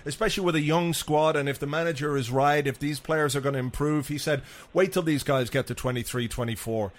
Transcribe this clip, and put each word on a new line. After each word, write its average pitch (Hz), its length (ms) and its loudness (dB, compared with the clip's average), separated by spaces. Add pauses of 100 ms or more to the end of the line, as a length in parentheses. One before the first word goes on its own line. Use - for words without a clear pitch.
especially 190 400 -2
with 170 100 4
a 156 60 4
young 165 320 2
squad? 156 420 2
And 139 140 0
if 135 100 -6
the 143 80 -4
manager 151 480 -2
is 123 160 -2
right, 143 340 4
if 139 140 -2
these 143 200 -2
players 151 360 0
are 143 60 0
gonna 139 160 0
improve, 143 500 0
he 147 100 -4
said, 139 260 -2 (300)
"Wait 190 200 4
till 185 80 2
these 156 220 0
guys 131 260 0
get 131 180 0
to 120 80 -6
twenty-three, 123 520 -2
twenty-four 113 720 -4